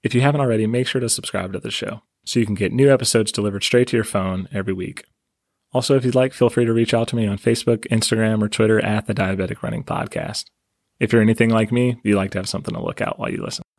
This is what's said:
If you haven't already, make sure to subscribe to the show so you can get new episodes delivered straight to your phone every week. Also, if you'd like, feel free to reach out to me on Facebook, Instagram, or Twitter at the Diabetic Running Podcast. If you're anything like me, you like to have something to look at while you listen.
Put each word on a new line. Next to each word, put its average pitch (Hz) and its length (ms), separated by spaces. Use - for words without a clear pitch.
If - 140
you 123 60
haven't 143 200
already, 110 280
make 123 180
sure - 140
to 120 80
subscribe 95 460
to 92 40
the - 140
show - 300
so - 140
you 113 80
can 104 80
get 95 180
new 131 160
episodes 120 440
delivered 101 320
straight 123 240
to - 80
your 110 80
phone 95 480
every 98 200
week. - 320
Also, 131 240
if 127 80
you'd 123 100
like, 131 180
feel 123 160
free 120 160
to 113 80
reach 113 220
out 117 140
to - 80
me 113 100
on 101 100
Facebook, 117 520
Instagram, 110 520
or 107 80
Twitter 110 300
at 107 300
the 104 40
Diabetic 95 480
Running - 220
Podcast. - 600
If - 120
you're 120 80
anything 113 300
like 110 220
me, 120 320
you 104 100
like 98 160
to - 80
have 95 100
something - 280
to 85 40
look - 200
at - 180
while - 100
you - 140
listen. - 220